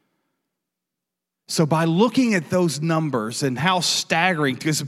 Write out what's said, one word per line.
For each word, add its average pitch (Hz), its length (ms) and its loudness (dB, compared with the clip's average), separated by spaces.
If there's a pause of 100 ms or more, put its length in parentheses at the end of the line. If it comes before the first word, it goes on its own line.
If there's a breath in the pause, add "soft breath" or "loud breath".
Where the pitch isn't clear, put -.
(1500)
So 165 160 0
by 160 200 2
looking 226 480 2
at 175 160 -2
those 175 320 0
numbers 147 600 -2
and 131 160 -2
how 180 220 0
staggering, 165 760 0
because 151 320 -2